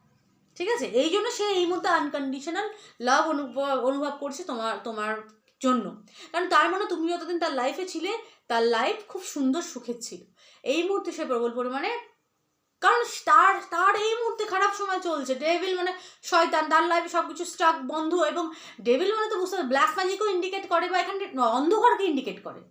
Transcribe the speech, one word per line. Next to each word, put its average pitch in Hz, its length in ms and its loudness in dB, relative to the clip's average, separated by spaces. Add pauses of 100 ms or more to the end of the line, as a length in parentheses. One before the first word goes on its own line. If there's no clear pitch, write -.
(560)
ঠিক 359 140 -4
আছে? 453 160 0
এই 247 240 4
জন্য 415 220 2
সে 403 120 -4
এই 370 220 2
মুহূর্তে 349 220 -2
আনকন্ডিশনাল 302 840 -2 (320)
লাভ 285 280 4
অনুভব, 269 560 -2
অনুভব 277 340 -2
করছে 285 240 -8
তোমার, 226 400 -4
তোমার 214 460 -6 (300)
জন্য। 247 440 0 (280)
কারণ 359 180 -2
তার 330 200 6
মানে 392 160 -2
তুমি 330 280 -2
যতদিন 339 260 -4
তার 330 140 0
লাইফে 294 340 -2
ছিলে, 370 300 -6 (300)
তার 233 160 2
লাইফ 233 320 2 (120)
খুব - 160 -12
সুন্দর 277 380 0
সুখের 240 400 -8
ছিল। - 200 -14 (420)
এই 311 200 0
মুহূর্তে 349 280 -2
সে 311 140 -6
প্রবল 240 260 0
পরিমাণে, 269 480 -4 (840)
কারণ 466 220 4 (220)
তার, 370 440 6
তার 370 260 4
এই 440 200 0
মুহূর্তে 453 300 -2
খারাপ 403 280 2
সময় 392 260 -2
চলছে। 285 360 -2
ডেভিল 339 420 0
মানে 359 160 -2 (300)
শয়তান, 330 460 2
তার 320 140 4
লাইফে 339 260 0
সব 330 180 0
কিছু 339 180 -8
স্টাক, 330 300 2 (120)
বন্ধ, 311 260 -2
এবং 330 380 0 (300)
ডেভিল 302 340 2
মানে 440 140 -2
তো 415 100 -2
বুঝতে 370 180 -4
হবে, 294 100 -2
ব্ল্যাক 277 280 2
ম্যাজিকও 381 320 -2
ইন্ডিকেট 381 420 -2
করে 339 200 2
বা 359 100 2
এখানে 370 420 -4
অন্ধকারকে 349 640 4
ইন্ডিকেট 262 400 -2
করে। - 160 -14 (120)